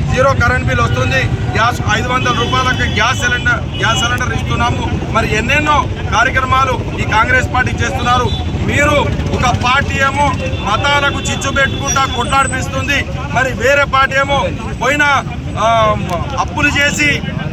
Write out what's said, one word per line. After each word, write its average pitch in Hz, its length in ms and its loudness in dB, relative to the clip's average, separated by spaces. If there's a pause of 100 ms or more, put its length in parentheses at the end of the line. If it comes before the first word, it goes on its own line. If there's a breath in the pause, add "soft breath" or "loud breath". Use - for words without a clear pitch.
(160)
జీరో 269 180 4
కరెంట్ 247 340 0
బిల్ 254 120 2
వస్తుంది, 254 420 0 (340)
గ్యాస్ 233 260 2 (160)
ఐదు 220 100 -2
వందల 254 240 0
రూపాయలకి 254 640 0
గ్యాస్ 240 260 2
సిలిండర్, 247 580 -2
గ్యాస్ 226 220 0
సిలిండర్ 240 340 -2
ఇస్తున్నాము. 240 800 -2
మరి 220 220 0
ఎన్నెన్నో 285 500 2 (280)
కార్యక్రమాలు 262 680 2 (200)
ఈ - 40 -2
కాంగ్రెస్ 247 500 2
పార్టీ 247 180 0
చేస్తున్నారు. 240 580 0 (360)
మీరు 285 320 2 (360)
ఒక 247 300 2
పార్టీ 269 320 0
ఏమో 269 320 0 (380)
మతాలకు 277 540 0
చిచ్చు 240 320 -4
పెట్టుకుంటా 269 540 0
కొట్లాడిపిస్తుంది, 262 1000 -2 (280)
మరి 254 180 0
వేరే 254 320 2
పార్టీ 269 320 2
ఏమో 277 320 2 (340)
పోయిన, 285 220 2 (540)
ఆ, 220 380 2 (440)
అప్పులు 285 280 0
చేసి, 294 540 0 (320)